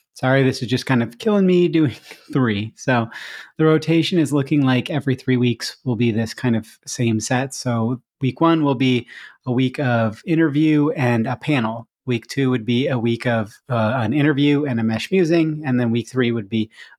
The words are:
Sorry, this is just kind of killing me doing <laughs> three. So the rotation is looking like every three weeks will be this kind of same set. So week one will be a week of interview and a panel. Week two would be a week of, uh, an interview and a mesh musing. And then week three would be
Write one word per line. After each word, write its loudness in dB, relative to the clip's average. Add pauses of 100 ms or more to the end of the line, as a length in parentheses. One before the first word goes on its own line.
(140)
Sorry, 2
this 0
is -6
just -2
kind 2
of -6
killing 2
me 4
doing 2
<laughs> -20
three. 0
So 0 (480)
the 2
rotation 2
is 0
looking 0
like 0
every -2
three 0
weeks -2
will -2
be 2
this -2
kind -2
of -6
same -2
set. -4
So -2 (200)
week -2
one 4
will 2
be 0 (380)
a -6
week 0
of 0
interview 2
and 0
a -4
panel. -4 (180)
Week -4
two 0
would -2
be 0
a -2
week -2
of, -2 (160)
uh, 0
an -2
interview 2
and -4
a -2
mesh -4
musing. 2
And 0
then 0
week -4
three 0
would -6
be -2 (300)